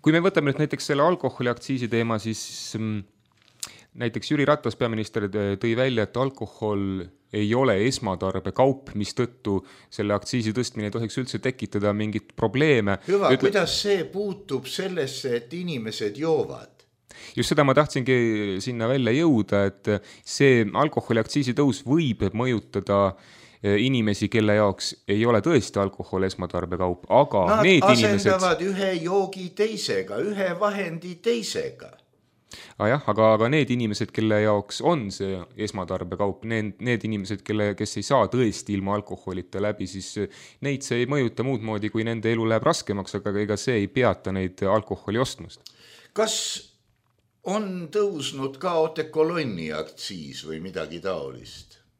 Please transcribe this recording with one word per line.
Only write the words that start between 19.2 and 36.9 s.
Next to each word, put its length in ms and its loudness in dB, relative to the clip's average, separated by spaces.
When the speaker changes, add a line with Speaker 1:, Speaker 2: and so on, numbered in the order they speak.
Speaker 1:
et 240 -2
see 400 6
alkoholiaktsiisi 920 0
tõus 280 2
võib 380 2
mõjutada, 840 0
eh, 240 2
inimesi, 440 2
kelle 260 4
jaoks 380 0
ei 180 2
ole 160 4
tõesti 400 2
alkohol 440 -2
esmatarbekaup, 840 -4
aga 360 4
Speaker 2:
Nad 200 4
Speaker 1:
need 180 6
inimesed 500 4
Speaker 2:
asendavad 280 0
ühe 320 -2
joogi 460 -2
teisega, 680 -2
ühe 420 -2
vahendi 600 -4
teisega. 720 -4
Speaker 1:
Ah 80 2
jah, 240 2
aga, 240 6
aga 160 2
need 180 2
inimesed, 460 -2
kelle 260 2
jaoks 400 0
on 300 0
see 260 -6
esmatarbekaup, 880 -4
need, 320 -4
need 240 0